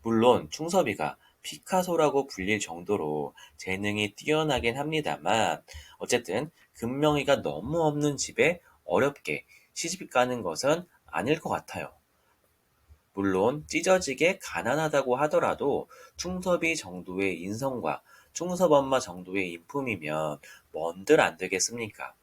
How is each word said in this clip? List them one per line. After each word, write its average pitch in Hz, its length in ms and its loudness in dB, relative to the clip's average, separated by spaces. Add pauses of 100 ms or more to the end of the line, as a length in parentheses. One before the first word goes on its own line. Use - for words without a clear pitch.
물론 113 480 4
충섭이가 147 640 0 (260)
피카소라고 160 840 0
불릴 98 340 -2
정도로 80 720 -4 (220)
재능이 104 580 -2
뛰어나긴 143 640 0
합니다만 156 880 0 (360)
어쨌든 120 520 -2 (240)
금명이가 139 680 2
너무 101 400 -2
없는 147 340 2
집에 151 440 2 (240)
어렵게 95 600 0 (300)
시집 170 360 -8
가는 123 320 2
것은 135 440 -2 (200)
아닐 147 340 -2
것 175 80 -8
같아요. - 440 -6 (1200)
물론 98 540 2
찢어지게 180 760 2
가난하다고 139 760 0
하더라도 135 720 0 (280)
충섭이 180 600 -2
정도의 92 640 -4
인성과 104 640 -4 (300)
충섭 180 380 0
엄마 135 300 6
정도의 90 520 -6
인품이면 78 840 -4 (320)
뭔들 92 500 2
안 90 160 2
되겠습니까? 95 880 -6